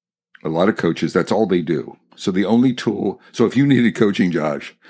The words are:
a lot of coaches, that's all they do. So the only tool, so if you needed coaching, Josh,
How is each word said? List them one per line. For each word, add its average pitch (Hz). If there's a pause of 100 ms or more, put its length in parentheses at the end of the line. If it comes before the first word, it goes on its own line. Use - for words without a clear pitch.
(440)
a 78
lot 87
of -
coaches, 82
that's 87
all 104
they 90
do. 71 (180)
So -
the 95
only 120
tool, 101 (140)
so 117
if 110
you 139
needed 123
coaching, 101
Josh, 76 (160)